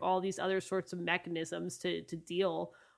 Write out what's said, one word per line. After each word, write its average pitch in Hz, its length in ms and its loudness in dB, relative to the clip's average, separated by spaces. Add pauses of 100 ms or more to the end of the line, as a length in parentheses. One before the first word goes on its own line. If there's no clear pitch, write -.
all 185 180 4
these 185 200 0
other 190 200 2
sorts 185 320 -2
of 180 60 -4
mechanisms 170 800 -2
to, 170 220 0
to - 140 -8
deal 170 580 0 (240)